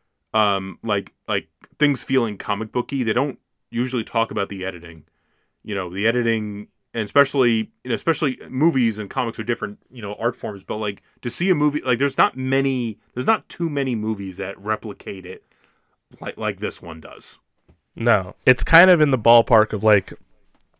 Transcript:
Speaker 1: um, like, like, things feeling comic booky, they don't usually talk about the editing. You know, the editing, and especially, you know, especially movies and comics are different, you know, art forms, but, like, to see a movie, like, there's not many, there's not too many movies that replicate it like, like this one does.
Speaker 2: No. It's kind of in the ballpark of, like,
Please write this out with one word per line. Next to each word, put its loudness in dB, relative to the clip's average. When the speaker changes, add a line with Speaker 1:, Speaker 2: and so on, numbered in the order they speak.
Speaker 1:
um, 0
like, -2
like, -4
things 2
feeling 0
comic -6
booky, -4
they 0
don't -2
usually -2
talk -2
about -2
the -8
editing. -10
You -8
know, -4
the -2
editing, 0
and -4
especially, 2
you -10
know, 0
especially -2
movies 2
and -8
comics -4
are -8
different, -4
you -14
know, -8
art -2
forms, -10
but, -6
like, -6
to -4
see -2
a 4
movie, 2
like, 0
there's -2
not 0
many, -2
there's -4
not -2
too -4
many -2
movies -4
that -8
replicate -8
it -14
like, -10
like -4
this -8
one -12
does. -16
Speaker 2:
No. 0
It's 4
kind 8
of 6
in 4
the 4
ballpark 6
of, -4
like, 4